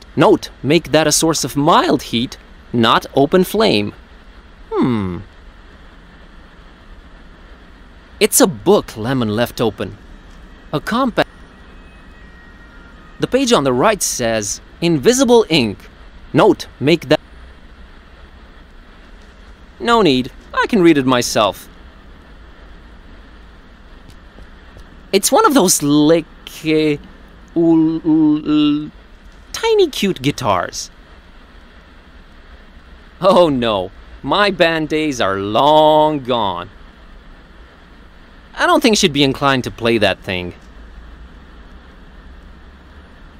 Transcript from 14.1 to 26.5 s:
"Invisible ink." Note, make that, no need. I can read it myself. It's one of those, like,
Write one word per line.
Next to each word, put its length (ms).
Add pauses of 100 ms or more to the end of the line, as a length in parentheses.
"Invisible 680
ink." 420 (420)
Note, 360 (100)
make 300
that, 120 (2500)
no 220
need. 280 (280)
I 100
can 140
read 140
it 80
myself. 640 (3500)
It's 180
one 160
of 60
those, 300
like, 420 (400)